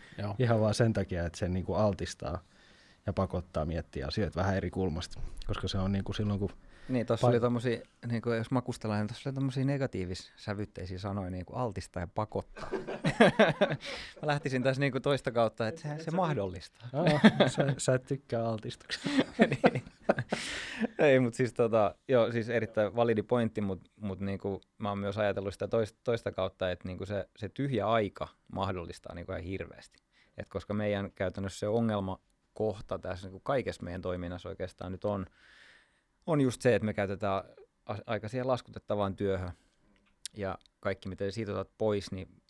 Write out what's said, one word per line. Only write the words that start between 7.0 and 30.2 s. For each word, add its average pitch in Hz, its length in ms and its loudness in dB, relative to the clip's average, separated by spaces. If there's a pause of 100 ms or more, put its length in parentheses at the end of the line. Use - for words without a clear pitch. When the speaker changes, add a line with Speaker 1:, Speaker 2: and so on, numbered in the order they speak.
Speaker 3:
tossa 120 200 2
Speaker 1:
pa- 123 40 8
Speaker 3:
oli 120 100 6
tommosia, 120 400 0 (260)
niinku 117 240 -2
jos 113 200 -2
makustellaan, 113 500 -2
niin 104 80 0
tossa - 220 -8
oli 135 40 -4
tommosia 135 300 -2
negatiivissävytteisiä 98 1300 -4
sanoja, 98 320 -4
niinku 92 220 -8
altista 104 480 -6
ja 87 60 -4
pakottaa. - 640 -6 (680)
<laughs> - 840 0
Mä 151 40 -4
lähtisin 143 360 0
tässä 131 180 2
niinku 131 200 0
toista 139 300 0
kautta, 113 380 2
että 110 120 -6
se, 151 240 -8
se 160 60 -6
mahdollistaa. 123 840 -2
Speaker 1:
Aa, 151 560 8
sä, 139 300 2
sä - 160 4
et 127 100 0
tykkää 117 440 -4
altistuksesta. - 600 -6 (300)
Speaker 3:
<laughs> 214 100 6
Niin. - 340 2 (1160)
Ei, 139 220 8
mut 120 140 2
siis 123 180 0
tota, 110 420 4 (140)
joo, 120 240 6
siis 113 160 0
erittäin 110 480 0
validi 117 260 4
pointti, 117 380 0
mut, 98 300 -4 (100)
mut 98 200 -4
niinku 98 400 -4 (180)
mä 104 100 -4
oon 101 100 -2
myös 101 200 -2
ajatellut 101 360 0
sitä 104 140 -4
tois-, 113 360 0
toista 113 280 -2
kautta, 92 380 -2
että 90 180 -6
niinku 92 180 -8
se, 98 300 -4
se 101 120 -8
tyhjä 127 400 -2
aika 110 400 0 (240)
mahdollistaa 92 600 -6
niinku 85 180 -10
ihan 82 120 -6
hirveästi. - 540 -10 (380)